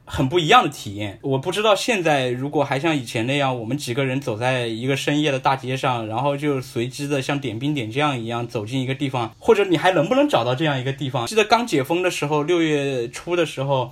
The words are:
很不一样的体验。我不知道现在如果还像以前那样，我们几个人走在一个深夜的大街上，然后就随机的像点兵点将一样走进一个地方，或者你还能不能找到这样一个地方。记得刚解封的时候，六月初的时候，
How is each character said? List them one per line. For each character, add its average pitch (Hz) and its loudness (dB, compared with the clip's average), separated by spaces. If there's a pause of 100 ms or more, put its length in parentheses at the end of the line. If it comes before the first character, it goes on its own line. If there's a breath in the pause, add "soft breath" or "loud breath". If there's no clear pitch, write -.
很 - 0
不 175 2
一 156 0
样 233 10
的 156 0
体 104 -10
验。 104 -8
我 135 0
不 156 -4
知 190 -2
道 214 6
现 196 0
在 139 2
如 127 -4
果 151 2
还 135 -2
像 160 0
以 135 -2
前 117 -4
那 139 0
样， 131 0
我 113 -6
们 123 -4
几 135 -6
个 139 0
人 131 -2
走 123 -4
在 123 0
一 117 -4
个 139 2
深 147 0
夜 151 2
的 131 0
大 135 0
街 127 -4
上， 127 -2
然 110 -2
后 143 2
就 143 -2
随 127 -4
机 139 -8
的 143 -2
像 139 -2
点 113 -6
兵 143 -2
点 117 -4
将 135 0
一 113 -6
样 117 -4
走 113 -4
进 131 -4
一 127 -2
个 131 -2
地 143 -4
方， 120 -4
或 226 6
者 202 4
你 175 2
还 180 2
能 160 2
不 254 2
能 285 4
找 147 2
到 123 0
这 147 0
样 143 0
一 123 -4
个 135 -2
地 135 -4
方。 120 -2
记 156 -4
得 214 4
刚 233 4
解 156 2
封 170 0
的 180 2
时 - -4
候， 151 0
六 170 2
月 139 0
初 165 -6
的 170 2
时 139 -6
候， 135 0